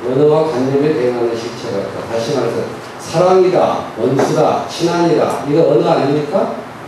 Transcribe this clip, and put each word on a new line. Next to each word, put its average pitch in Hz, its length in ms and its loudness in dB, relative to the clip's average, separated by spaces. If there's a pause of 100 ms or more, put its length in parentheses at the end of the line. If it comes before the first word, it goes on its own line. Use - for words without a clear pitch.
언어와 151 420 4
관념에 139 440 0
대응하는 120 420 0
실체가 110 420 -6
없다. - 340 -8
다시 117 240 -2
말해서 113 260 -2 (360)
사랑이다, 180 880 2 (120)
원수다, - 680 2
친한이다, 165 840 0
이거 151 200 4
언어 - 200 2
아닙니까? 151 640 0 (340)